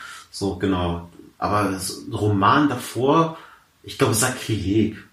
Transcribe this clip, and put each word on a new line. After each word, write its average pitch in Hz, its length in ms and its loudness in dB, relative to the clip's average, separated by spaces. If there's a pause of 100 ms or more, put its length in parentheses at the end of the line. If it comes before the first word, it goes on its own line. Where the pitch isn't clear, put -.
(300)
So, 95 260 -2
genau. 90 540 -2 (280)
Aber 98 320 0
das 92 400 -6
Roman 104 600 4
davor, 143 640 2 (460)
ich - 160 -16
glaube, 110 160 4
Sakrileg. 107 840 0 (160)